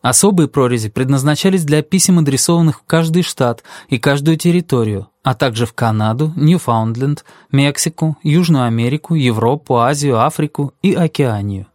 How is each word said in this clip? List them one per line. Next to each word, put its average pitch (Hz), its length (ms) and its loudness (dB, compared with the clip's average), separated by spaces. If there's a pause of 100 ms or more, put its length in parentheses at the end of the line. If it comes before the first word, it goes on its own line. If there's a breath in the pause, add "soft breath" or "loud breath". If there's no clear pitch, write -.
Особые 170 460 2
прорези 120 420 -2
предназначались 143 720 0
для 151 180 2
писем, 180 360 2
адресованных 160 640 0
в - 60 -20
каждый 165 360 0
штат 120 400 -4 (240 loud breath)
и 127 140 -2
каждую 143 360 2
территорию, 123 760 -2 (120)
а 131 140 0
также 120 280 -2
в - 80 -8
Канаду, 113 640 -2
Ньюфаундленд, 135 880 0 (280 soft breath)
Мексику, 143 720 0
Южную 156 400 2
Америку, 120 500 -2
Европу, 123 600 0
Азию, 135 480 0
Африку 147 580 -4
и 196 100 2
Океанию. 104 840 -2